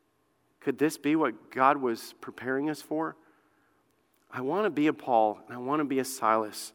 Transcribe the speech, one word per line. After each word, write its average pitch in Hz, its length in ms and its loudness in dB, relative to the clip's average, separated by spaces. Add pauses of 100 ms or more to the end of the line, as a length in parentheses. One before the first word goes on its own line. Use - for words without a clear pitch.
(600)
Could 131 160 -4
this 156 200 0
be 147 180 0
what 139 360 -2
God 135 260 4
was 120 440 -4
preparing 135 480 -4
us 151 120 -6
for? 156 360 -4 (1120)
I 123 100 -10
want 170 240 -2
to 196 40 2
be 147 180 2
a 147 60 4
Paul, 110 520 2
and 120 100 -12
I 123 40 -10
want 139 220 -2
to 151 40 0
be 131 140 0
a 127 60 -2
Silas. 110 680 0